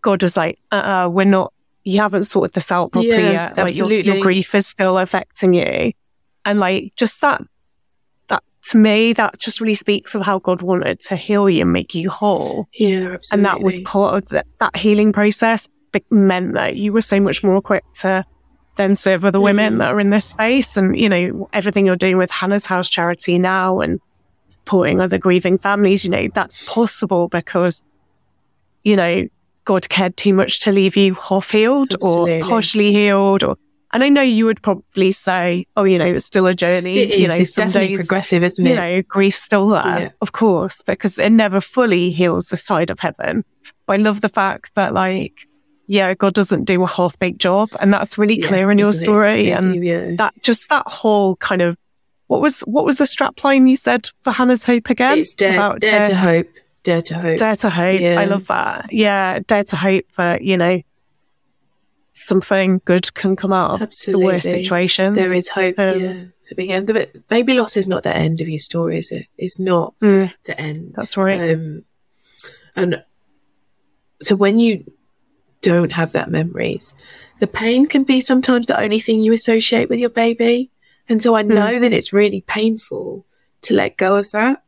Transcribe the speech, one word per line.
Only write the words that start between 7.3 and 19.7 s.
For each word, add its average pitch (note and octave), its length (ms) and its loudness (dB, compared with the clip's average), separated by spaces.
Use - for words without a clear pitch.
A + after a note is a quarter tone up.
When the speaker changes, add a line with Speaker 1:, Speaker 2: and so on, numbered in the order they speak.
Speaker 1:
that, - 140 -4
to A3+ 80 4
me, G#3+ 340 4
that G#3+ 260 -2
just - 220 -4
really A3 140 -2
speaks - 420 -6
of G3 60 -4
how F#3+ 180 -2
God F3+ 200 -4
wanted F3+ 400 -2
to - 160 -6
heal G3+ 320 0
you F3 140 2
and F2 100 2
make - 220 -4
you F3+ 160 -4
whole. - 640 -2
Speaker 2:
Yeah, F#3+ 440 -2
Speaker 1:
And G3+ 120 2
that F#3+ 180 -2
was F#3 120 0
Speaker 2:
absolutely. F3+ 100 -10
Speaker 1:
part G3 300 0
of - 60 -20
that, D3+ 160 -4
that - 180 -2
healing G#3 360 2
process G#3+ 560 0
be-, G3+ 180 -2
meant F#3+ 440 2
that - 220 -4
you G#3 160 -4
were A3+ 80 2
so G3+ 200 0
much - 240 0
more F#3+ 120 4
equipped - 440 -2
to F#3+ 240 -2
then G3 200 2
serve F#3+ 280 0
other G3 160 2
women G#3 340 2